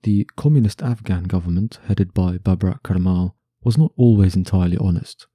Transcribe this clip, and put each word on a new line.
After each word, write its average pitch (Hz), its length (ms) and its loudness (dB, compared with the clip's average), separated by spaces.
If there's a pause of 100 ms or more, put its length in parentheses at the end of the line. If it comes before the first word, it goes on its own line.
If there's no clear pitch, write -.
The 104 220 0 (120)
communist 139 440 0
Afghan 101 440 -6
government, 90 520 -4 (100)
headed 98 260 -2
by 90 240 0
Babrak 92 460 -2
Karmal, 92 500 -2 (280)
was 120 160 0
not 156 180 2
always 104 400 4
entirely 92 420 0
honest - 580 -4